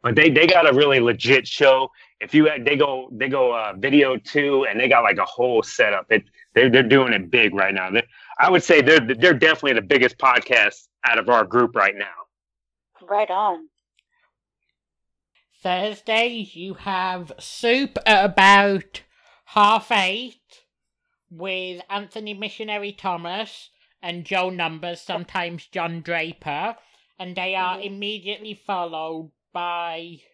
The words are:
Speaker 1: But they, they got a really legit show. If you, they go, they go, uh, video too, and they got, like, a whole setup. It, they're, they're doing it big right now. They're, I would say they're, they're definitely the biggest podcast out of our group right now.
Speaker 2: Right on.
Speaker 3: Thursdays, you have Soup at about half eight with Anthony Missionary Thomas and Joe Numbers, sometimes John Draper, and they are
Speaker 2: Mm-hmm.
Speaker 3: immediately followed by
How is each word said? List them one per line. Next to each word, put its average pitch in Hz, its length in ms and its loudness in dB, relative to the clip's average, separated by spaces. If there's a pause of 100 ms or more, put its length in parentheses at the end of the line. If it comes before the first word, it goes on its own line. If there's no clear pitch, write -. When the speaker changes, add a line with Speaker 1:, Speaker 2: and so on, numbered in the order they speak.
Speaker 1:
But 120 140 -2
they, 156 160 6
they 151 160 4
got 170 240 6
a - 20 2
really 139 280 4
legit 120 480 2
show. 135 420 2 (300)
If 107 140 -12
you, 151 140 6 (160)
they 143 120 0
go, 131 340 -2
they 127 180 -6
go, 131 240 0
uh, 110 240 -4
video 135 400 2
too, 139 540 -2
and 104 80 -6
they 127 100 0
got, 120 140 4
like, 101 160 0
a 95 60 0
whole 120 400 -2
setup. 104 480 -2
It, 110 100 2 (320)
they're, 123 160 4
they're 127 140 4
doing 127 280 4
it 95 200 -4
big 110 200 2
right 98 220 -2
now. 92 160 -6
They're, 110 140 -2 (340)
I 143 100 4
would 180 140 2
say 160 180 6
they're, 151 200 6
they're 131 340 2
definitely 151 380 2
the 113 100 0
biggest 127 360 0
podcast 123 680 0 (180)
out 117 140 0
of 104 100 -4
our 117 160 4
group 120 300 0
right 101 220 0
now. - 1120 -18
Speaker 2:
Right 208 200 -2
on. 196 380 -4 (2000)
Speaker 3:
Thursdays, 214 920 -4
you 185 180 -14
have 185 640 -8
Soup 247 680 -4
at 208 180 4
about 202 800 4 (420)
half 208 460 0
eight 214 500 -4 (920)
with 185 600 -10
Anthony 208 420 -10
Missionary 208 600 -10
Thomas 185 760 -10 (340)
and 175 220 -10
Joe 185 240 -4
Numbers, 170 540 -10
sometimes 175 640 -10
John 165 340 -8
Draper, 165 760 -8 (420)
and 180 180 -14
they 190 180 -6
are 185 220 -4
Speaker 2:
Mm-hmm. 202 100 -14
Speaker 3:
immediately 202 680 -12
followed 165 800 -10 (200)
by 170 680 -10 (140)